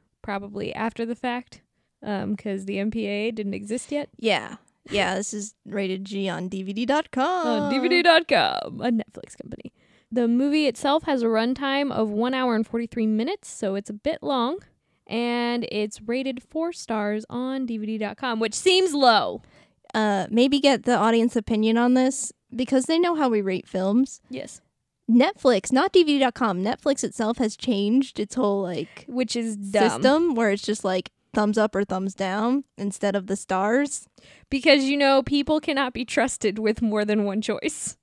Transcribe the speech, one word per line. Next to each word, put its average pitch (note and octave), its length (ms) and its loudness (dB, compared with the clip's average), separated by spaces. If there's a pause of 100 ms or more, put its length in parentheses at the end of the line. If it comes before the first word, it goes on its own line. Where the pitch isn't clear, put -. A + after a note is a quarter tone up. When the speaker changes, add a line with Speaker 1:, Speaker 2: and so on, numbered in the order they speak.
(220)
Speaker 1:
probably G3+ 540 -8
after A#3 300 -6
the A3+ 100 -6
fact, B3 460 -8 (420)
um, G3+ 320 -4
'cause G3 300 -6
the G3 140 -4
M G#3+ 120 -2
P A3 160 -4
A G#3 220 -4
A - 20 -8
didn't G#3 220 -6
exist G#3 400 -8
yet. D4 240 -4
Speaker 2:
Yeah. G#3 400 -2 (340)
Yeah, F#3+ 240 0
this G#3 180 -6
is G#3 220 -10 (100)
rated G3 380 -6
G G3 240 -6
on F3 220 -6
D F#3+ 140 -8
V G3 100 -8
D A3+ 120 -4
dot D4 260 0
com. E4+ 360 0
Speaker 1:
On A3 240 0
D C4 80 2
V E4+ 80 0
D F4 160 4
dot E4 240 6
com, A#2 540 0
a A#3+ 100 0
Netflix - 500 -6
company. - 300 -14 (400)
The A#3+ 160 2
movie C#4+ 380 4
itself C#4 380 0
has C4+ 180 0
a A3+ 60 2
runtime C4+ 640 0
of A3 180 0
one A3+ 240 0
hour B3+ 220 0
and A3 100 0
forty-three A#3 400 -4
minutes, A3+ 420 -2
so G3 280 -4
it's G3+ 160 -8
a - 20 -8
bit C#4+ 300 -4
long. C4+ 340 0 (480)
And A#3+ 680 -2
it's G#3+ 300 -4
rated B3 400 -4
four E4 320 -4
stars G#3+ 560 -4
on B3+ 380 -4
D A3+ 100 -4
V G#3+ 80 -6
D A3 140 -4
dot G#3 180 -6
com, A#3 240 -4
which A3 140 -2
seems F#4 380 4
low. G#3+ 500 4 (500)
Speaker 2:
Uh, G#3 380 2
maybe C4 280 4
get C4+ 240 4
the B3 120 2
audience A3+ 400 2
opinion A3 420 0
on B3 180 4
this, B3+ 360 0 (240)
because B3+ 300 0
they D#4+ 140 0
know F4 160 2
how C#4+ 140 2
we G#3+ 120 2
rate F#3+ 260 -4
films. G3+ 600 0
Speaker 1:
Yes. - 320 -12 (480)
Speaker 2:
Netflix, B3 640 4
not D4+ 200 2
D F4+ 120 6
V D4 100 2
D C#4 60 2
dot B3+ 140 2
com. F#3+ 300 -2
Netflix B3+ 400 -2
itself A3+ 340 -2
has A3+ 180 -2
changed A3+ 640 0
its G#3 160 -6
whole, G3+ 280 0
like, E3+ 440 -8
Speaker 1:
Which B3 280 -4
is A3+ 220 -4
dumb. G3+ 320 2
Speaker 2:
system C#4+ 460 2
where A3+ 160 2
it's G3+ 120 -2
just, G#3+ 200 -4
like, F#3 280 -2 (220)
thumbs G#3+ 260 2
up G#3 160 2
or G3+ 100 0
thumbs F#3+ 300 -6
down G#3+ 480 -2 (160)
instead G3 360 -2
of F#3+ 120 -4
the G3 80 -2
stars. G#3+ 720 -2 (420)
Speaker 1:
Because, C#4 360 4
you C#4+ 120 0
know, C4+ 240 4
people C#4+ 380 0
cannot C#4 340 -2
be A#3 120 -6
trusted A3+ 520 -2
with A3 240 0
more G#3+ 240 0
than G#3 200 2
one G3+ 180 -2
choice. - 600 -6